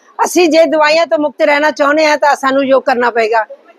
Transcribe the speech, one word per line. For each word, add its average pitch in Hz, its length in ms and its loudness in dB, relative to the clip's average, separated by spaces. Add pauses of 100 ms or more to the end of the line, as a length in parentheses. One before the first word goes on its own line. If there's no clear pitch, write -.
(200)
ਅਸੀਂ 349 300 0
ਜੇ 320 160 4
ਦਵਾਈਆਂ 302 420 0
ਤੋਂ 330 120 -2
ਮੁਕਤ 294 220 -4
ਰਹਿਣਾ 294 300 0
ਚਾਹੁੰਦੇ 294 340 0
ਹਾਂ 302 120 0
ਤਾਂ 277 180 0
ਸਾਨੂੰ 269 300 -2
ਯੋਗ 262 180 2
ਕਰਨਾ 247 260 -2
ਪਏਗਾ। 220 360 -2 (340)